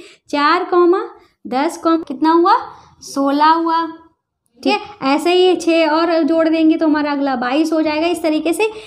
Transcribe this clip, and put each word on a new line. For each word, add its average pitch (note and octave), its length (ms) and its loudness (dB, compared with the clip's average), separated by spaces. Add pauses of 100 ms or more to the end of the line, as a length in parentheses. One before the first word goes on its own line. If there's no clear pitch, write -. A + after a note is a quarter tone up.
(300)
चार D4+ 360 0
कॉमा F4+ 360 2 (460)
दस C#4 300 -4
कॉमा E4 260 0
कितना D4 300 0
हुआ, F4 220 4 (480)
सोलह C#4 480 0
हुआ। E4 340 0 (760)
ठीक G4 120 0
है, G4+ 60 -2 (260)
ऐसे D4 280 0
ही F#4 240 4
छः E4 320 0
और E4 340 0
जोड़ E4 260 2
देंगे D#4+ 280 2
तो D#4+ 100 0
हमारा D4 240 0
अगला C#4 260 -2
बाईस C#4+ 360 -2
हो D#4+ 80 0
जाएगा। D#4 260 -2
इस E4+ 160 -2
तरीके D#4 300 -2
से G#4+ 180 -2 (160)